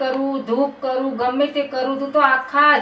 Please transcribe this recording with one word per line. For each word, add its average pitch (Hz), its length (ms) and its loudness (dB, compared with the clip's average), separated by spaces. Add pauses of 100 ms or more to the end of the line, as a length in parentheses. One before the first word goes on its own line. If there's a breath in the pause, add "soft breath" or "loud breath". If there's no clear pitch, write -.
કરું, 269 480 -2
ધૂપ 277 340 0
કરું, 262 340 -2
ગમે 254 280 0 (100)
તે 277 160 -2
કરું, 269 260 -2
તું 277 160 -4
તો 294 140 6
આખા 277 420 2 (100)